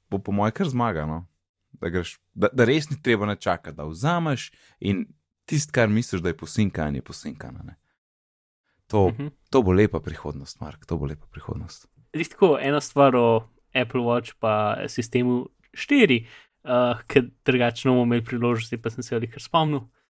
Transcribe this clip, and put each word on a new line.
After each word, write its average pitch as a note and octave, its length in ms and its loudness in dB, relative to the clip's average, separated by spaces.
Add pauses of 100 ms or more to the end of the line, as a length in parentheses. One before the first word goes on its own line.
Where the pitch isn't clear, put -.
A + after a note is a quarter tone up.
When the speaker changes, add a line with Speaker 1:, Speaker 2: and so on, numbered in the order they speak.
(120)
Speaker 1:
bo G2 80 -2
po G2+ 120 -8
moje G#2 200 2
kar F#3+ 160 -4
zmaga, A#2 380 -2
no. D#2+ 180 -6 (480)
Da - 180 -6
greš, E2+ 280 -4 (140)
da, G2+ 180 2
da B2 160 4
res D3 240 2
ni C#3 80 -6
treba A2 280 2
nič G#2 140 -2
čakati, E2 360 -4
da D2 100 -10
vzameš C#3 640 -4 (260)
in F#2+ 280 -2 (420)
tisto, - 240 -2
kar A#2 160 4
misliš, G#2 340 0
da F2 80 -2
je E2 80 -4
posinkano, D#2+ 560 -2
je C2 100 -6
posinkano, - 580 -14
ne. - 160 -18 (1120)
To, G2+ 180 4
Speaker 2:
Mhm. B2+ 200 -4 (200)
Speaker 1:
to C3+ 140 4
bo F#2+ 100 4
lepa F#2+ 280 4
prihodnost, D2 600 -12
Mark, - 260 -16
to - 120 -6
bo C#2+ 80 -6
lepa D2 220 -10
prihodnost. - 600 -14 (260)
Speaker 2:
Res - 160 -6
tako, D#3+ 280 4
ena C#3 220 0
stvar C#3 360 4
o A#2 280 4 (280)
Apple B2 300 -2
Watch A#2+ 340 -2
pa A2 180 0 (320)
sistemu B2 600 -2 (240)
štiri, E3 560 2 (400)
eh, B2 380 2
ker B2 260 2 (120)
drugače A#2+ 440 0
ne C3 60 4
bomo B2 140 4
imeli A#2+ 180 0
priložnosti, A#2+ 540 -2
pa A2+ 120 -6
sem A#2 140 -10
se - 120 -6
veliko A#2 240 -6
spomnil. D3+ 420 0 (380)